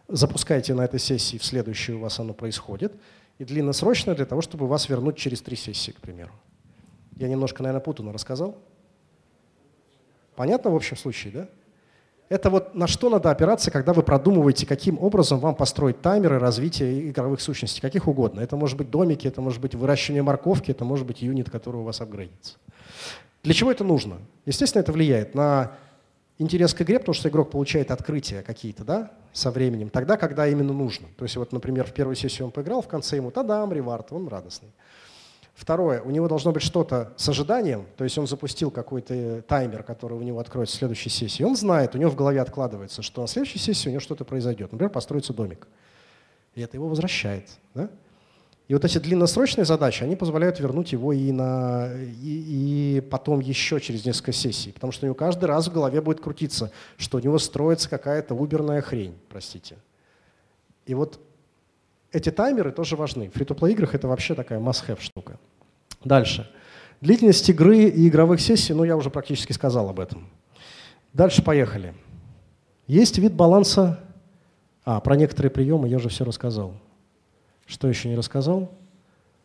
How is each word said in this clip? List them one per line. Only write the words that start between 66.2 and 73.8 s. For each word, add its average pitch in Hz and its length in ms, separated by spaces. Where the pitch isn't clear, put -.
Длительность 214 480
игры 185 340
и 165 240
игровых 165 340
сессий, 220 320
ну, 160 100
я 165 120
уже 139 140
практически 139 420
сказал 120 380
об 95 100
этом. 90 300
Дальше 175 300
поехали. 107 500
Есть 196 300
вид 190 160
баланса. 175 640